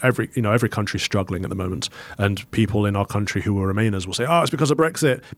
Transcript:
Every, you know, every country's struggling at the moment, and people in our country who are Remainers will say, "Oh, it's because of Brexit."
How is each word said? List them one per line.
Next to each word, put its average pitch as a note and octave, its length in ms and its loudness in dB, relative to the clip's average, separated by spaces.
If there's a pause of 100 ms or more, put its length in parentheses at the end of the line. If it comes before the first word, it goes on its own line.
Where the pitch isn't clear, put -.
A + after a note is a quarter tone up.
Every, A#2+ 320 2
you B2 80 0
know, G#2+ 100 4
every A#2 160 4
country's - 340 -4
struggling F#2 400 -2
at E2 60 -4
the F#2 80 -4
moment, F#2 320 -4 (300)
and G2 320 0
people G#2+ 340 2
in G2+ 120 0
our G2 100 0
country G#2 340 -2
who G2+ 220 0
are F#2+ 100 0
Remainers G2+ 340 0
will F2+ 60 -10
say, A#2 160 -2
"Oh, E3+ 140 4
it's D3 80 0
because C#3+ 200 0
of D3 60 2
Brexit." D#3+ 460 0 (160)